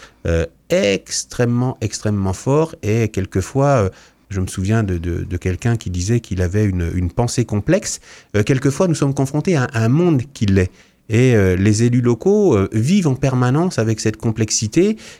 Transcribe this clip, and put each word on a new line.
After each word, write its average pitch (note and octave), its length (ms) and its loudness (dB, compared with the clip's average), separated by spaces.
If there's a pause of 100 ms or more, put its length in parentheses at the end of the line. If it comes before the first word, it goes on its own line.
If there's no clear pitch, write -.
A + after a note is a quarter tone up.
(260)
euh, E2 200 0 (240)
extrêmement, A#2+ 1120 -2
extrêmement G2+ 520 -2
fort, D3+ 480 -2
et A2 280 0
quelquefois, G2 580 -2
euh, A#2 220 2 (400)
je G2 100 -4
me F#2 80 -2
souviens G#2+ 360 0
de, F#2 140 -2
de, F2 260 -6
de F2+ 140 -8
quelqu'un F#2 380 -2
qui G2+ 160 -6
disait F#2+ 300 -2
qu'il F#2 200 -6
avait F#2+ 240 0
une, F2+ 300 0
une F2+ 160 -2
pensée B2 340 -2
complexe. D#3 540 -2 (360)
Euh, G#2+ 80 2
quelquefois, C#3 440 0
nous D#3+ 80 2
sommes C#3 180 0
confrontés D3 440 0
à, B2 80 0
à A2+ 180 -2
un A2+ 60 2
monde D3+ 340 2 (100)
qui - 140 -2
l'est. F#2+ 240 2 (400)
Et, A#2+ 240 4
euh, F#2+ 200 4
les G#2 260 2
élus A#2+ 200 2
locaux, E3 540 2
euh, F#2+ 160 2
vivent D#3+ 360 2
en C3 80 0
permanence C3 640 0
avec A2 200 0
cette A2 180 -2
complexité A#2 800 0 (240)